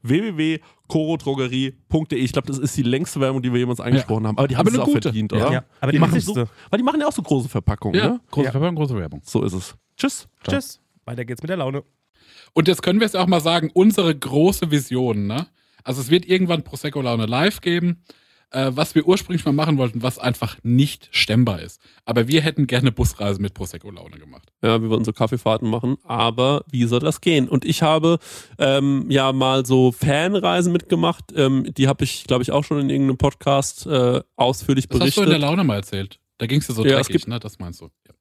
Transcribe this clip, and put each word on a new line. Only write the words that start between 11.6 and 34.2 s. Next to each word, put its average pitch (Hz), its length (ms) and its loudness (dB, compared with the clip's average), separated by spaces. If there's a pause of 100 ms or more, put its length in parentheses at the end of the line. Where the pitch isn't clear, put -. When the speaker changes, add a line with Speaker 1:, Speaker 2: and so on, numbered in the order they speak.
Speaker 2:
Und 160 140 4
jetzt 180 140 0
können 190 180 2
wir 226 60 2
es - 80 -6
auch 180 120 2
mal 175 140 4
sagen, 160 340 0
unsere 180 420 4
große 156 540 0
Vision, 127 560 0
ne? 127 200 -4 (380)
Also 127 160 -6
es 120 100 -6
wird 170 160 4
irgendwann 175 380 0
Prosecco 143 380 -8
Laune 117 240 0
live 135 340 0
geben, 175 420 -2 (500)
äh, 131 220 -2
was 156 220 0
wir 156 100 2
ursprünglich 180 380 0
mal 147 80 0
machen 151 260 2
wollten, 120 240 -2
was 127 160 -4
einfach 120 460 -4
nicht 127 480 2
stemmbar 110 500 2
ist. - 180 -18 (240)
Aber 117 220 2
wir 151 160 4
hätten 156 240 0
gerne 123 240 2
Busreisen 101 520 -2
mit 101 120 -6
Prosecco 92 380 -14
Laune 82 260 -20
gemacht. - 320 -20 (140)
Speaker 1:
Ja, 113 180 4
wir 110 80 -2
wollten 110 140 2
so 113 80 -2
Kaffeefahrten 113 580 -2
machen, 123 320 -2
aber 120 680 0
wie 123 160 -2
soll 120 140 0
das 151 220 -2
gehen? 147 280 2
Und 135 160 0
ich - 200 0
habe, 160 340 4 (400)
ähm, 139 500 2
ja 135 240 2
mal 131 320 2
so 127 280 4
Fanreisen 175 800 0
mitgemacht, 170 540 -2 (100)
ähm, 135 400 2
die 135 100 2
habe 139 160 0
ich, - 240 -6
glaub 127 160 0
ich, 120 80 -4
auch 143 140 0
schon 147 160 -2
in 139 100 0
irgendeinem 135 280 2
Podcast, - 680 0
äh, 127 340 2 (160)